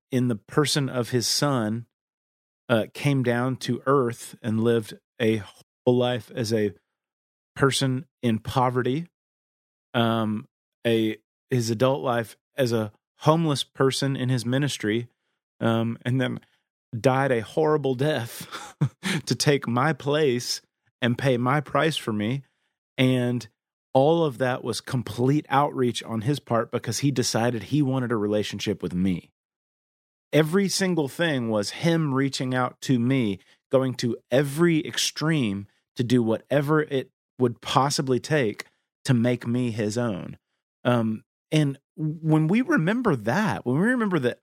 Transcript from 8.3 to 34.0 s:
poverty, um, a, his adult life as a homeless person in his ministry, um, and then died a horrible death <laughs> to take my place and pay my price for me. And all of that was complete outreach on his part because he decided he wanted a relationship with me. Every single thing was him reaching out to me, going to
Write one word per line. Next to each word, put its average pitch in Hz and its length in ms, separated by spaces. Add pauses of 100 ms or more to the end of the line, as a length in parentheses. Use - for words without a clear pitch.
poverty, 127 680 (880)
um, 113 520 (400)
a, 113 300 (320)
his 117 220
adult 131 320
life 120 340 (200)
as 123 160
a 110 200 (260)
homeless 156 460
person 135 520
in 127 120
his 123 160
ministry, 120 640 (520)
um, 113 440
and 127 160
then 123 200 (580)
died 135 320
a 117 100
horrible 151 540
death 127 540 (680)
<laughs> 147 120
to 135 80
take 143 340
my 127 240
place 143 680 (420)
and 120 160
pay 131 200
my 127 220
price 147 360
for - 160
me. 107 300 (560)
And 123 480 (460)
all 160 320
of 127 140
that 127 240
was 123 180
complete 131 680
outreach 131 540
on 113 200
his 135 160
part - 320
because 113 300
he 139 100
decided 117 540
he 147 180
wanted 131 300
a 117 40
relationship 104 680
with 87 120
me. 90 380 (1000)
Every 160 360
single 170 400
thing 135 400
was 104 220
him 160 440
reaching 135 400
out 127 280
to 131 160
me, 117 420 (320)
going 131 220
to 120 220 (140)